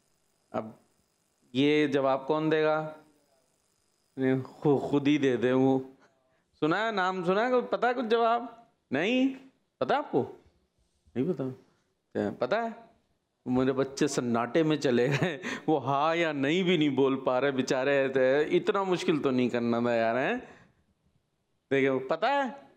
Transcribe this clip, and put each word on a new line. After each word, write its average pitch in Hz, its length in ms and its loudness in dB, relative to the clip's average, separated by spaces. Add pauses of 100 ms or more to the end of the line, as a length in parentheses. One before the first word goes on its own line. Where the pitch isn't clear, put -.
(520)
अब 113 260 -8 (760)
ये 147 340 2
जवाब 135 400 0
कौन 156 220 0
देगा? 156 460 0 (1200)
खु-, 131 580 0
खुद 139 300 0
ही 147 100 4
दे 131 180 2
दे 120 160 2
वो। 131 380 2 (680)
सुना 160 180 0
है, 220 140 -2
नाम 185 320 -2
सुना 190 200 2
है, 254 60 0
कुछ 247 180 0
पता 220 200 0
है, 254 60 0
कुछ 254 100 -4
जवाब? 233 640 -2 (240)
नहीं 240 360 2 (520)
पता 233 160 0
आपको? 156 300 -2 (920)
नहीं 143 160 -2
पता? 139 160 -6
क्या - 840 -8
पता 131 300 -2
है? 226 320 -10 (560)
मेरे 127 240 0
बच्चे 139 360 -2
सन्नाटे 120 540 0
में 151 160 0
चले 123 300 2
गए, 147 320 -2 (280)
वो 156 100 2
हाँ 139 380 0
या 165 160 0
नहीं 147 320 0
भी 175 140 2
नहीं 151 120 2
बोल 135 360 2
पा 127 120 2
रहे 139 140 2
बेचारे। 135 920 2
इतना 196 400 0
मुश्किल 175 340 0
तो 135 120 0
नहीं 127 180 2
करना 117 320 0
था 120 140 0
यार, 113 220 0
हैं? 180 220 -2 (1300)
देखिए, 135 260 2
पता 160 300 -2
है? 277 480 -4